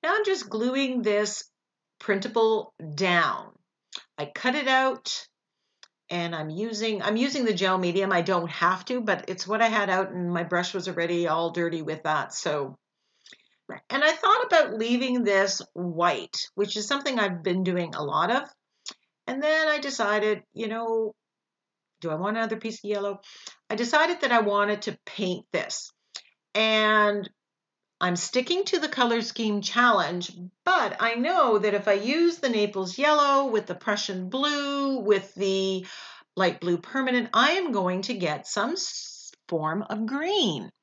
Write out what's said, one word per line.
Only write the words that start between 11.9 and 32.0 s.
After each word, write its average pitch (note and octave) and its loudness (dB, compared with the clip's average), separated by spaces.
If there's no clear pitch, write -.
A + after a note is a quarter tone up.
that. D3+ -2
So, C#3+ -4
and C#4 0
I D#4 6
thought G#4 4
about D#4 4
leaving A#3+ 0
this G3 2
white, E3+ -2
which G3+ -2
is G#3 -4
something C#4 -2
I've F#3+ 0
been F#3 0
doing F3 -2
a D3+ -4
lot D3+ 0
of. C4 0
And C4+ -6
then D#4 2
I D4+ 2
decided, G#3+ 0
you A3+ -6
know, A3+ -2
do E3 -4
I D#3 -2
want G3 -2
another A3+ -4
piece A3+ -8
of G3+ -8
yellow? G3+ -4
I A3 -2
decided D#4 2
that B3 2
I A3+ 6
wanted G3+ 2
to - -8
paint F3+ -6
this. - -6
And G#3+ 4
I'm F3+ 0
sticking E4+ 0
to F4+ 0
the D4 -2
color A#3+ 2
scheme G#3+ -2
challenge, F#3 2
but E4+ 2
I A#3 0
know C4 4
that G3+ 2
if G3+ 0
I G#3 6
use D4+ 2